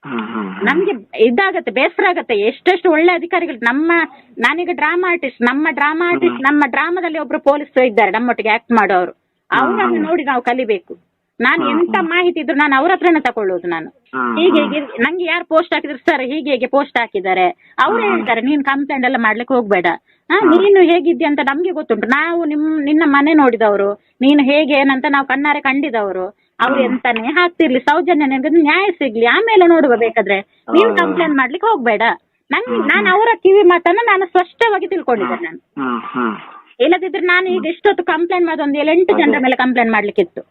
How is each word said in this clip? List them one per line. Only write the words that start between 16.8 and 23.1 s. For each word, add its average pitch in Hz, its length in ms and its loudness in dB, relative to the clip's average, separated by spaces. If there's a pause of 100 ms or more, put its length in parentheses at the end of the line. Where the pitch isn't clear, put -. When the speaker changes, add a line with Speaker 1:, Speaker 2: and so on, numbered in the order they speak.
Speaker 2:
ಹಾಕಿದ್ದಾರೆ, 190 460 -2 (340)
ಅವ್ರು 311 180 0
Speaker 1:
ಹ್ಮ್, 453 60 -2
ಹ್ಮ್. 403 100 0
Speaker 2:
ಹೇಳ್ತಾರೆ 226 280 -2
ನೀನ್ 277 220 -2
ಕಂಪ್ಲೇಂಟ್ 277 420 -2
ಎಲ್ಲ 262 140 0
ಮಾಡ್ಲಿಕ್ಕೆ 226 340 -2
ಹೋಗ್ಬೇಡ, 202 340 0 (420)
ಹಾ, 359 100 2
Speaker 1:
ಹ್ಮ್. 392 120 4
Speaker 2:
ನೀನು 381 300 6
ಹೇಗಿದ್ದೆ 330 440 2
ಅಂತ 294 140 0
ನಮ್ಗೆ 294 320 -2
ಗೊತ್ತುಂಟು, 226 360 -4
ನಾವು 330 380 -2
ನಿಮ್, 302 380 -2
ನಿನ್ನ 302 220 2
ಮನೆ 285 280 2